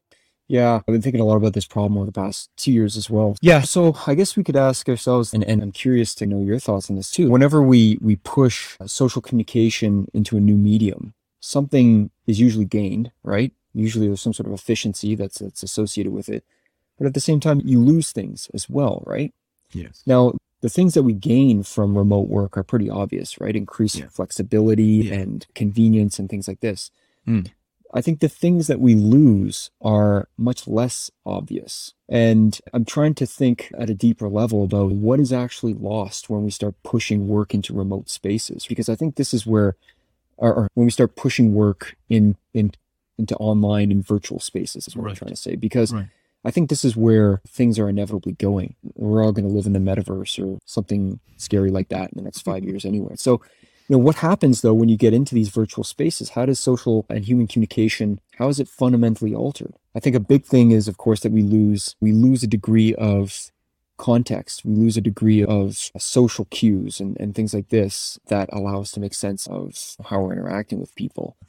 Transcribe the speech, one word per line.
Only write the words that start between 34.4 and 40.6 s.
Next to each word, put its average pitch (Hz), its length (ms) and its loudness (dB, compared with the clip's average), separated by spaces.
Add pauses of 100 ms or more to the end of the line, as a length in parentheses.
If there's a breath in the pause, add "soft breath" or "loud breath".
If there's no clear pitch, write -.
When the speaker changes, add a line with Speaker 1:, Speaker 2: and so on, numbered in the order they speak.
Speaker 1:
about 98 280 0
what 110 280 2
is 131 120 2
actually 123 420 -4
lost 104 560 -8
when 104 140 -2
we 104 80 -4
start 104 320 -6
pushing 104 440 -2
work 104 260 -2
into 101 200 -4
remote 98 360 -6
spaces, - 580 -8
because 117 220 -6
I 120 60 -2
think 160 200 -6
this 135 180 -4
is 117 140 -2
where, 107 280 2 (600)
or, 117 180 2
or 107 200 0